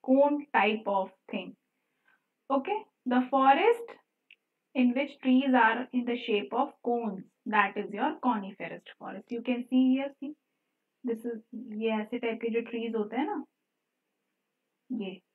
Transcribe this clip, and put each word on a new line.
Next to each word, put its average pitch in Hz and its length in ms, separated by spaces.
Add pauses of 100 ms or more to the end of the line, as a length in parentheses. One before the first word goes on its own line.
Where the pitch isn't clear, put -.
cone 285 300 (200)
type 214 300
of 202 220 (220)
thing, 90 180 (1000)
okay, 277 260 (300)
the 254 140 (100)
forest 285 680 (800)
in 247 240
which 285 240
trees 254 400
are 226 300
in 247 120
the 240 120 (100)
shape 202 260
of 262 160 (160)
cones, 226 400 (220)
that 208 300
is 196 160
your 240 200 (100)
coniferous 196 760
forest। 190 340
You 233 100
can 247 260
see 254 140 (120)
here, 277 260
see, 294 140 (720)
this 226 200
is, 233 180 (400)
ये 220 80 (100)
ऐसे 214 180
टाइप 226 240
के 226 120
जो 233 60 (100)
ट्रीज 226 260
होते 220 200
हैं 269 100
ना, 392 160 (1500)
ये, 208 200 (240)